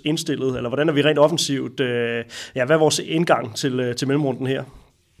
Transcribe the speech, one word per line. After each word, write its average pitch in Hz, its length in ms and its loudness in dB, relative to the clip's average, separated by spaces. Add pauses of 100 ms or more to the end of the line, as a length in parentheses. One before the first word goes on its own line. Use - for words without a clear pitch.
indstillet, 147 520 -2
eller 120 140 -4
hvordan 143 180 0
er 165 40 2
vi 143 100 4
rent 147 160 0
offensivt, 143 600 2
øh, 120 440 -2 (300)
ja, 127 100 0
hvad 151 120 4
er 156 40 6
vores 156 180 4
indgang 147 580 0
til, 127 240 -2
øh, 123 160 -2
til 135 120 -4
mellemrunden 135 380 0
her? 135 180 -2 (560)